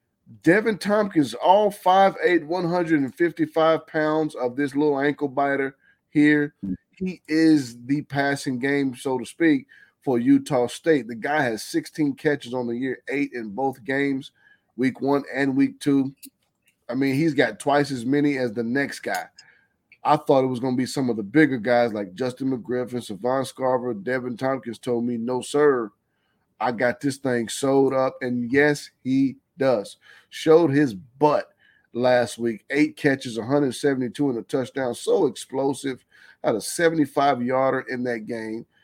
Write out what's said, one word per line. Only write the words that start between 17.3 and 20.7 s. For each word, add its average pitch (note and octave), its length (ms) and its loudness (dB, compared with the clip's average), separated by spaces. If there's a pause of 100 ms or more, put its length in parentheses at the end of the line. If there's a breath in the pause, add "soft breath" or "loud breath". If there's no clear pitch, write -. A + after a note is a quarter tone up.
got A#2+ 260 0
twice C#3+ 320 0
as A#2+ 140 -6
many C#3+ 320 0
as B2 160 -2
the A#2 100 -4
next B2 360 -2
guy. G2 260 -6 (800 soft breath)
I C#3+ 120 4
thought C#3 260 4
it C3 40 0
was B2+ 120 -4
gonna B2+ 180 -2